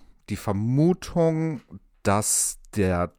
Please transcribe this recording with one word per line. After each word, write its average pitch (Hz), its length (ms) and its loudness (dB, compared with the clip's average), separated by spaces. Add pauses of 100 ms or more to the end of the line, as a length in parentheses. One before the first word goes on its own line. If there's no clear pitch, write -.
(280)
Die 104 80 -6
Vermutung, 160 1200 0 (420)
dass - 560 0 (180)
der 90 420 0